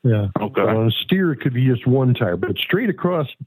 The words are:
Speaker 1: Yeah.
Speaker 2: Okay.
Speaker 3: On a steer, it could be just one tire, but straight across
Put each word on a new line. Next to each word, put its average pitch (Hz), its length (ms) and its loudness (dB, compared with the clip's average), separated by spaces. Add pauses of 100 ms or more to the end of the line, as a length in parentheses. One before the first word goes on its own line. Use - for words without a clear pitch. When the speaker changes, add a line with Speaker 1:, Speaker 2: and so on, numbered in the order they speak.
Speaker 1:
Yeah. 107 240 2 (120)
Speaker 2:
Okay. 110 200 -4
Speaker 3:
On 110 280 2
a - 20 2
steer, 180 420 0
it 135 80 -6
could 135 140 -2
be 127 120 2
just 123 200 0
one 127 280 4
tire, 92 220 -2
but 185 220 -4
straight 208 320 0
across 175 380 -2 (180)